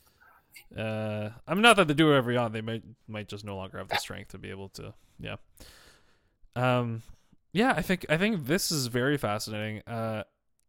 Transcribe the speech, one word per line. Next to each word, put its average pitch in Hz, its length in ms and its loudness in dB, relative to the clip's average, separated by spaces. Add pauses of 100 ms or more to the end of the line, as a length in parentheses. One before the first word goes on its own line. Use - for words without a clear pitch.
(760)
Uh, 107 540 -4 (160)
I 156 80 -2
mean, 202 80 2
not 233 140 10
that 175 120 4
they 147 60 2
do 156 120 6
whatever 135 260 6
you 123 60 2
want. 113 140 0
They 110 100 -4
might, 113 200 -6 (260)
might 107 200 -10
just 104 160 -10
no 101 120 -8
longer 95 220 -10
have 95 100 -10
the - 80 -2
strength 98 360 -8
to 95 60 -14
be 98 120 -12
able 98 200 -10
to. 107 240 -14 (240)
Yeah. 104 180 -8 (1200)
Um, 120 460 2 (500)
yeah, 240 240 4
I 156 60 0
think, 185 260 -2
I 151 80 4
think 185 300 0
this 165 240 2
is 143 180 0
very 127 280 2
fascinating. 107 680 -4
Uh, 113 380 -4 (440)